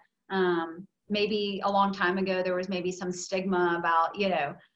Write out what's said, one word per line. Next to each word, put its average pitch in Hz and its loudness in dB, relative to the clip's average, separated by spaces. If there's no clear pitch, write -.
um, 175 0
maybe 208 0
a 202 2
long 196 4
time 190 2
ago, 190 0
there 180 0
was 180 -2
maybe 180 -2
some 180 -6
stigma 180 0
about, 165 2
you 202 0
know, 165 0